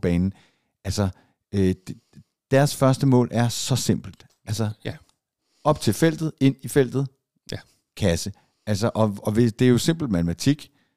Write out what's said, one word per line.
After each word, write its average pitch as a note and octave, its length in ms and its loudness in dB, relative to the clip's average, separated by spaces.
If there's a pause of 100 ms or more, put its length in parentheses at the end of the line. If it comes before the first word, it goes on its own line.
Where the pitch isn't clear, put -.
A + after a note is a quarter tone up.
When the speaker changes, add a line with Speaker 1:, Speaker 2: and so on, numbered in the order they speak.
Speaker 1:
banen. F2+ 300 2 (520)
Altså, G2 240 -2 (460)
øh, F#2+ 200 2 (160)
d-, - 600 -20
deres C#3 260 2
første C3 300 2
mål B2 260 4
er A#2 160 0
så - 280 -4
simpelt. - 500 -4 (200)
Altså, G#2+ 220 -4 (160)
Speaker 2:
Ja. - 100 -8 (720)
Speaker 1:
op D3+ 160 0
til - 140 0
feltet, D#3+ 460 0
ind C3+ 220 4
i - 60 -10
feltet, C3+ 380 0 (460)
Speaker 2:
Ja. - 40 -6 (400)
Speaker 1:
kasse. G2 360 -2 (340)
Altså, G#2+ 280 -2
og, G#2 280 0
og A2 100 -4
hvis, A2+ 200 2
det B2+ 120 0
er B2+ 60 6
jo A#2+ 80 4
simpel D#3+ 320 -2
matematik. E2+ 600 -2 (260)